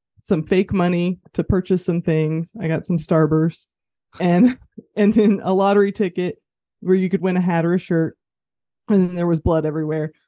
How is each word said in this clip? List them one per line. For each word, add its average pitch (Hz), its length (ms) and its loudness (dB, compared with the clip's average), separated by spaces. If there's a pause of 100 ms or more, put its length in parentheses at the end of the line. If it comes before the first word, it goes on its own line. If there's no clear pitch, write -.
(220)
some 185 200 -2
fake 190 320 0
money 175 440 -2 (140)
to - 100 -4
purchase 185 420 0
some 170 180 -2
things. 160 480 -2 (100)
I 175 80 -6
got 160 160 -4
some 175 140 -2
Starburst 160 680 0 (520)
and, 185 380 2 (180)
<laughs> - 200 -20
and 208 180 2
then 208 280 2
a 190 120 -2
lottery 202 380 2
ticket 180 440 -4 (440)
where 185 160 2
you 185 120 0
could 180 140 -2
win 185 160 0
a - 20 0
hat 170 240 0
or 170 80 0
a 180 60 0
shirt. 165 400 -2 (680)
And 202 200 4
then 175 60 -10
there 175 120 -4
was 165 140 0
blood 160 240 0
everywhere, 156 480 -4 (160)